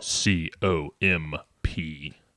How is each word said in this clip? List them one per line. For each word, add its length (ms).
C 480
O 360
M 360
P. 540